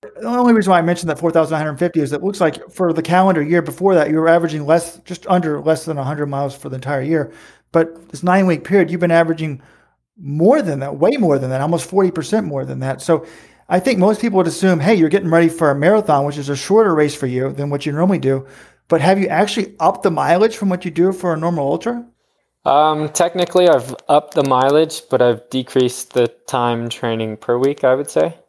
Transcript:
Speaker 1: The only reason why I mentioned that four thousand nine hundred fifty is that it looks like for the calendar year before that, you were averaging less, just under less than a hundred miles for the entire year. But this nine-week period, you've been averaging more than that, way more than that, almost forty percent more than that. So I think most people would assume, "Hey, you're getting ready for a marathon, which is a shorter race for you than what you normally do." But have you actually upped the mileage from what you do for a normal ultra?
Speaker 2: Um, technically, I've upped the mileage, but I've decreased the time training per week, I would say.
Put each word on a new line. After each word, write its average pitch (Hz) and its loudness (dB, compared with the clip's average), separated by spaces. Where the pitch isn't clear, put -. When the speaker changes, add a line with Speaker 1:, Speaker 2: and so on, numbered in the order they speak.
Speaker 1:
The - -14
only 247 2
reason 202 2
why 180 6
I 165 2
mentioned 170 -2
that 147 -4
four 165 -2
thousand 160 2
nine 151 -4
hundred 147 -6
fifty 165 0
is 139 -2
that 147 -4
it 170 -10
looks 202 -4
like 160 -2
for 175 -2
the 165 -2
calendar 175 2
year 165 0
before 180 0
that, 151 2
you 156 0
were 160 2
averaging 165 2
less, 165 0
just - -16
under 160 0
less 151 0
than 156 -6
a 135 -6
hundred 147 -4
miles 139 -6
for - -14
the 131 -10
entire 131 -6
year. 147 -2
But 165 -2
this 143 -14
nine-week 180 2
period, 185 2
you've 170 -4
been 170 0
averaging 160 0
more 180 0
than 156 -4
that, 143 -8
way 208 2
more 165 2
than 131 -4
that, 131 -2
almost 165 -2
forty 185 0
percent 190 -4
more 139 -6
than 131 -10
that. 131 -6
So 165 0
I 180 0
think 240 0
most 208 2
people 214 -2
would 185 2
assume, 175 0
"Hey, 175 2
you're 160 4
getting 180 0
ready 165 4
for 165 0
a 139 2
marathon, 156 2
which 143 -6
is 139 -8
a 143 -2
shorter 202 2
race 151 0
for 135 -6
you 127 -4
than 143 -6
what 143 -6
you 151 -4
normally 165 0
do." 135 -2
But 165 2
have 185 2
you 190 0
actually 202 -2
upped 180 0
the 180 2
mileage 170 2
from 202 -2
what 180 -4
you 175 -6
do 170 2
for 180 -4
a - -4
normal 160 -2
ultra? 240 -4
Speaker 2:
Um, 151 2
technically, 175 0
I've 127 2
upped 147 0
the 147 2
mileage, 139 2
but 127 2
I've 120 0
decreased 127 -2
the 120 2
time 120 -2
training 113 -6
per 120 -2
week, 139 -2
I 131 4
would 139 -6
say. 160 -2